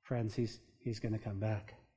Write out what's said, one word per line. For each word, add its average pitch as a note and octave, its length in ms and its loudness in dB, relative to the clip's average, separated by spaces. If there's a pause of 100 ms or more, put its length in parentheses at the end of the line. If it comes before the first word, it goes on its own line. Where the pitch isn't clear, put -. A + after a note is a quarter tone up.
friends, A2+ 340 0
he's, A#2 240 0 (180)
he's A2+ 220 -2
gonna A2 180 0
come G2+ 220 -2
back. G#2+ 340 0 (220)